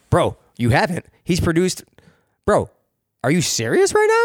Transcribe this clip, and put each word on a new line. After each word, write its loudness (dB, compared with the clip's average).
Bro, 0
you 0
haven't. 0
He's -2
produced, -2
bro, 0
are 0
you 2
serious -2
right 2